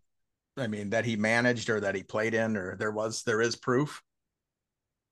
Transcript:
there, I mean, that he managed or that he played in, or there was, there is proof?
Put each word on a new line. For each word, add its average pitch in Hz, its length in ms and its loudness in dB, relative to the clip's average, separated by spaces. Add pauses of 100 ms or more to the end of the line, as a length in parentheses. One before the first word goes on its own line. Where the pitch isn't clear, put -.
(560)
there, 131 80 -4
I 110 40 -2
mean, 101 220 -4
that 113 140 2
he 113 120 0
managed 117 520 2
or 110 120 2
that 98 140 0
he 95 80 -2
played 110 320 -2
in, 110 220 2
or 95 200 -4
there 107 160 -2
was, 110 320 -4
there 110 160 2
is 117 160 2
proof? 131 460 0 (1080)